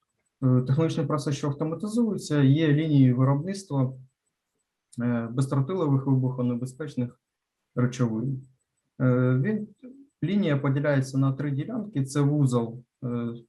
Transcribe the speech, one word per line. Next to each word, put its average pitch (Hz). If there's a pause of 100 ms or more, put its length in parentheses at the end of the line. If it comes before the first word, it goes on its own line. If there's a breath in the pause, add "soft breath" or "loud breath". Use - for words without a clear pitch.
(420)
е, 127
технологічний 160
процес, 147
що 147
автоматизується, 170
є 147
лінією 143
виробництва, 139 (1080)
е, 120
безтротилових 139
вибухонебезпечних 127 (540)
речовин. 127 (580)
Е, 127
він... 208 (540)
Лінія 170
поділяється 135
на 135
три 147
ділянки. 160
Це 147
вузол, 123 (220)
е, 120 (200)